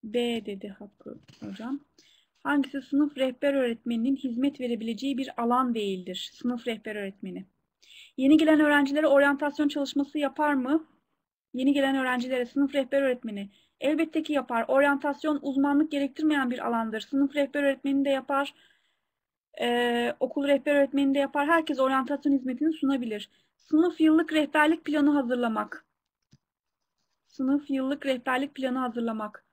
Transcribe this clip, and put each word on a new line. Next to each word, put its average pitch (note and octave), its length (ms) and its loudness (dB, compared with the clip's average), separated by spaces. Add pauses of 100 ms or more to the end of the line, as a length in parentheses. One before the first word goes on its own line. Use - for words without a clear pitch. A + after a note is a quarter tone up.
(140)
B A#3+ 320 -2
dedi G3+ 220 -12
Hakkı G3+ 500 -18 (220)
hocam. A3 400 -10 (600)
Hangisi C#4 400 -2
sınıf C#4+ 360 0
rehber C4 360 0
öğretmeninin A#3+ 640 0
hizmet C4 440 -2
verebileceği A#3 580 -4
bir B3+ 240 -6
alan A#3+ 320 2
değildir? F#3 600 -6
Sınıf A#3+ 320 -6
rehber A3 300 -8
öğretmeni. G3 500 -10 (680)
Yeni C#4 200 6
gelen D#4 240 6
öğrencilere D4 460 4
oryantasyon C#4+ 640 4
çalışması C#4+ 500 -2
yapar D4 360 0
mı? C#4 320 0 (680)
Yeni C4 180 2
gelen C4+ 240 2
öğrencilere B3+ 500 -2
sınıf C#4 280 0
rehber C#4 280 0
öğretmeni. A3+ 480 -4 (300)
Elbette D#4 420 0
ki D#4 100 -6
yapar. A#3+ 360 -2
Oryantasyon C#4+ 760 0
uzmanlık C#4+ 480 2
gerektirmeyen C#4 600 -2
bir B3 160 -6
alandır. A3+ 340 -4
Sınıf C#4 360 0
rehber C#4+ 260 0
öğretmeni C#4 420 0
de C#4 60 0
yapar. C#4 440 -2 (1080)
Ee, A#3+ 600 0
okul C#4+ 280 -2
rehber C#4+ 260 2
öğretmeni C#4 400 2
de C#4 40 0
yapar. C#4+ 300 0
Herkes D#4+ 320 2
oryantasyon C4+ 520 0
hizmetini C4 400 0
sunabilir. B3 580 -4 (260)
Sınıf E4 440 2
yıllık D#4 320 4
rehberlik D#4 520 2
planı D4 260 2
hazırlamak. A#3+ 720 -2 (1400)
Sınıf C#4+ 440 -2
yıllık C4+ 360 -4
rehberlik C4 480 -2
planı C4 240 -4
hazırlamak. A3+ 760 -6